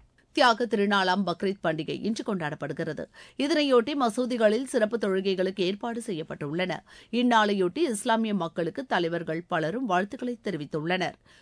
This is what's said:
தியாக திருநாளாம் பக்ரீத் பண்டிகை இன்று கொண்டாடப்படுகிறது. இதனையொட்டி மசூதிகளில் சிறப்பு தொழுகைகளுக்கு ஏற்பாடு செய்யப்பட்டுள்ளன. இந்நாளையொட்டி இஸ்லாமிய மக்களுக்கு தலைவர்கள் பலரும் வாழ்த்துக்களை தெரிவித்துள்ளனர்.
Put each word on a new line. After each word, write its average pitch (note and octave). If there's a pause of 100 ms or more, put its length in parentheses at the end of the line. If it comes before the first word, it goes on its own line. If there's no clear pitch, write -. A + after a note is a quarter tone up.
(320)
தியாக B3
திருநாளாம் G3+
பக்ரீத் F#3+
பண்டிகை D#3
இன்று A3
கொண்டாடப்படுகிறது. D3+ (320)
இதனையொட்டி C#4
மசூதிகளில் A#3
சிறப்பு A3+
தொழுகைகளுக்கு F#3+
ஏற்பாடு A3+
செய்யப்பட்டுள்ளன. D#3+ (360)
இந்நாளையொட்டி G#3+
இஸ்லாமிய A3+
மக்களுக்கு F3+
தலைவர்கள் E3
பலரும் F3
வாழ்த்துக்களை A3
தெரிவித்துள்ளனர். E3 (280)